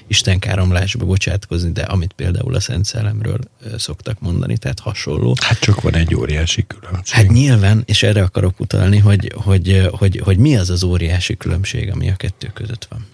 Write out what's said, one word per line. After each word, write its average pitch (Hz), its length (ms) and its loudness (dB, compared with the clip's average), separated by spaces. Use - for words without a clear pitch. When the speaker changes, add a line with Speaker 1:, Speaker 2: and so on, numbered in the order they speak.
Speaker 1:
istenkáromlásba 95 1000 0
bocsátkozni, 90 640 -2
de 92 100 -4
amit 90 320 -4
például - 420 -2
a - 40 0
Szent - 260 -2
Szellemről, 107 540 -4
ö, 110 160 -12
szoktak - 420 -8
mondani, 90 380 -2
tehát - 220 -8
hasonló. 104 640 -2
Speaker 2:
Hát - 180 0
csak - 220 0
van 76 140 0
egy 82 200 0
óriási 76 520 -2
különbség. - 480 -8
Speaker 1:
Hát 104 160 6
nyilván, 113 540 4
és - 180 0
erre 104 200 4
akarok 92 360 0
utalni, 98 380 2
hogy, 101 380 4
hogy, 95 340 2
ö, 95 220 4
hogy, 98 320 0
hogy 95 140 4
mi 135 200 6
az 90 120 0
az 90 140 -2
óriási 87 540 0
különbség, 98 540 -4
ami 87 180 -2
a 92 60 0
kettő - 380 -8
között - 360 -10
van. - 240 -12